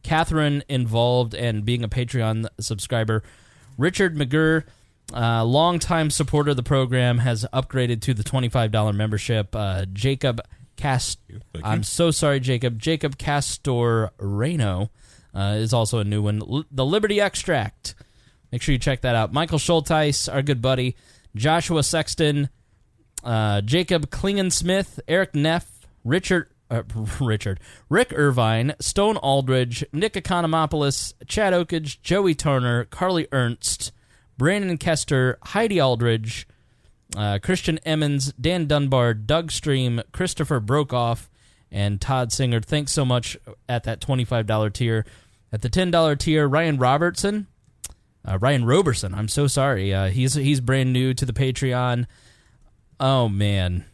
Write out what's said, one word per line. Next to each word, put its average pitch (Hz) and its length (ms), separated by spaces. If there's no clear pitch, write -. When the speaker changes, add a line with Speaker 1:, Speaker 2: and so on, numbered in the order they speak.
Speaker 1:
Catherine 156 640
involved 120 640
and 110 320
being 120 180
a 110 40
Patreon 113 580
subscriber. 110 640
Richard 175 400
McGurr, 156 480
uh, 117 320
longtime 160 640
supporter 147 420
of 139 40
the 123 60
program, 127 560
has 117 340
upgraded 123 500
to 131 120
the 107 100
twenty-five 120 480
dollar 107 200
membership. 107 600
Uh, 95 380
Jacob 123 480
Cast-, - 420
Speaker 2:
Thank - 140
you. - 80
Speaker 1:
I'm 107 220
so 170 260
sorry, 143 300
Jacob. 123 400
Jacob 151 380
Castoreno, 117 1700
uh, 98 240
is 110 140
also 117 260
a 104 60
new 104 180
one. 104 180
L-, 139 300
the 135 160
Liberty 208 340
Extract. - 760
Make 120 120
sure 151 100
you 135 60
check 131 240
that 123 120
out. 110 180
Michael 156 260
Schulteis, 156 760
our 135 100
good 139 200
buddy, 127 340
Joshua 156 480
Sexton, 147 680
uh, 107 360
Jacob 156 500
Klingensmith, 190 960
Eric 175 260
Neff, 160 520
Richard, 175 460
uh, 117 120
<laughs> 107 200
Richard, 110 400
Rick 226 280
Irvine, 123 640
Stone 208 380
Aldridge, 131 760
Nick 190 220
Economopoulos, 160 1000
Chad 208 260
Oakage, 165 500
Joey 190 320
Turner, 123 500
Carly 180 480
Ernst, - 600
Brandon 180 420
Kester, 135 640
Heidi 202 380
Aldridge, 117 680
uh, 101 260
Christian 175 360
Emmons, 143 600
Dan 165 260
Dunbar, 135 480
Doug 143 360
Stream, 127 520
Christopher 156 480
Brokoff, 123 680
and 101 300
Todd 127 320
Singer. 120 280
Thanks 147 320
so 147 120
much 123 320
at 120 160
that 113 160
twenty-five 127 460
dollar 107 240
tier. 113 340
At 107 100
the 123 80
ten 180 200
dollar 160 260
tier, 156 300
Ryan 151 320
Robertson, 175 680
uh, 95 140
Ryan 127 260
Roberson, 123 480
I'm 107 140
so 143 180
sorry. 131 480
Uh, 95 160
he's, 127 240
he's 143 260
brand 131 320
new 131 220
to 127 100
the 123 80
Patreon. 123 720
Oh, 131 300
man. 98 640